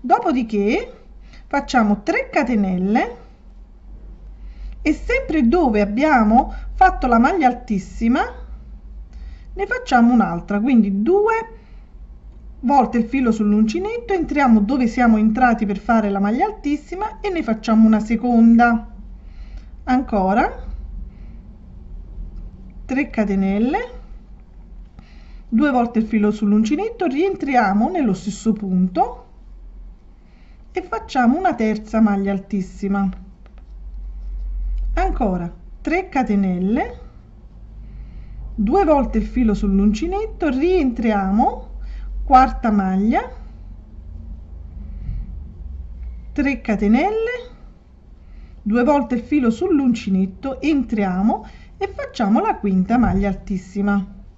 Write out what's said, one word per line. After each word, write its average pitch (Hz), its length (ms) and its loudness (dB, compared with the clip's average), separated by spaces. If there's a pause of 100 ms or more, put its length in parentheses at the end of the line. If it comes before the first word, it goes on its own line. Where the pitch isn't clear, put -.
Dopodiché 262 920 0 (560)
facciamo 226 560 0
tre 508 260 -2
catenelle 220 920 0 (1600)
e 302 100 2
sempre 359 560 0
dove 247 320 4
abbiamo 226 720 4 (200)
fatto - 340 4
la 233 100 6
maglia 294 300 4
altissima 247 960 -2 (1120)
ne 392 100 -4
facciamo 247 460 4
un'altra, 196 480 2
quindi 208 400 4
due 440 540 2 (1040)
volte 254 380 4
il 220 60 2
filo 247 280 0
sull'uncinetto, 220 800 0
entriamo 277 480 4
dove 247 260 2
siamo 226 300 4
entrati 226 480 4
per 208 140 -2
fare 220 320 2
la 202 80 -2
maglia 220 260 2
altissima 392 760 -6
e 415 100 -4
ne 339 120 -2
facciamo 220 440 4
una 220 140 6
seconda. 233 920 4 (920)
Ancora 240 800 0 (2250)
tre 277 240 -2
catenelle, 202 680 0 (1700)
due 277 220 4
volte 233 300 2
il 220 60 0
filo 208 240 2
sull'uncinetto, 220 760 0
rientriamo 262 840 2
nello 311 240 0
stesso 208 400 -2
punto 202 720 0 (1500)
e 359 120 -6
facciamo 262 560 0
una 359 160 0
terza 220 460 -2
maglia 196 320 2
altissima. 196 760 -4 (1800)
Ancora 285 580 0 (300)
tre 359 300 -2
catenelle, 202 920 0 (1500)
due 269 260 2
volte 285 340 2
il 202 80 -2
filo 233 260 0
sull'uncinetto, 214 960 0
rientriamo, 247 1200 0 (520)
quarta 254 460 4
maglia, 208 600 2 (3000)
tre 269 300 0
catenelle, 427 880 2 (1120)
due 226 200 2
volte 269 340 2
il 226 40 -2
filo 254 300 2
sull'uncinetto, 254 1120 0
entriamo 226 840 0 (300)
e 392 180 -4
facciamo 247 460 0
la 427 160 0
quinta 190 400 0
maglia 196 320 2
altissima. 196 840 -4 (240)